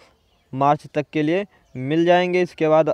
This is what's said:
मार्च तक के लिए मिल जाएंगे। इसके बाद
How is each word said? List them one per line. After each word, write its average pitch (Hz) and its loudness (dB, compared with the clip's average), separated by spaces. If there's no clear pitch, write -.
मार्च 139 0
तक 151 -4
के 156 -2
लिए 175 -2
मिल 147 -2
जाएंगे। 180 2
इसके 160 -4
बाद 156 2